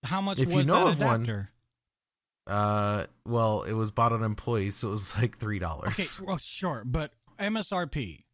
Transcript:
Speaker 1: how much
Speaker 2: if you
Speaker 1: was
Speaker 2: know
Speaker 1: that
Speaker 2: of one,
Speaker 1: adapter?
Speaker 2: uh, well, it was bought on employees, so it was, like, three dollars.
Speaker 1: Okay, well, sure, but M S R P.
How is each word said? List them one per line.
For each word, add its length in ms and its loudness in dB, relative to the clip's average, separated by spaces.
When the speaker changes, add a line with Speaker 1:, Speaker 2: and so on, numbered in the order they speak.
Speaker 1:
how 180 -2
much 200 -2
Speaker 2:
if 80 4
you 80 2
Speaker 1:
was 100 6
Speaker 2:
know 200 6
Speaker 1:
that 80 6
Speaker 2:
of 60 0
one, 220 4
Speaker 1:
adapter? 280 -4
Speaker 2:
uh, 580 2
well, 360 2
it 120 -4
was 180 0
bought 200 4
on 120 0
employees, 520 0
so 120 -4
it 40 -2
was, 240 -6
like, 220 0
three 220 -4
dollars. 320 -4
Speaker 1:
Okay, 340 -2
well, 120 -2
sure, 460 -6
but 280 -4
M 180 -2
S 140 -4
R 160 -2
P. 480 -6